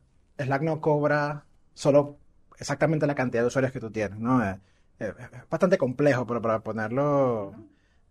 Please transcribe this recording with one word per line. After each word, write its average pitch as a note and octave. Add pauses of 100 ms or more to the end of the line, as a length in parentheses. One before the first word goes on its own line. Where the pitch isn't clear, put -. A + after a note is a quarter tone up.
(380)
Slack C3+
no D#3
cobra D3 (300)
solo C#3+ (420)
exactamente D3+
la C#3+
cantidad B2
de A#2+
usuarios C3
que B2
tú A2
tienes, G#2
¿no? A#2+
Eh, G2 (420)
eh, G#2
es -
bastante F#3+
complejo, C3
pero A#2
para A2
ponerlo, A2+ (580)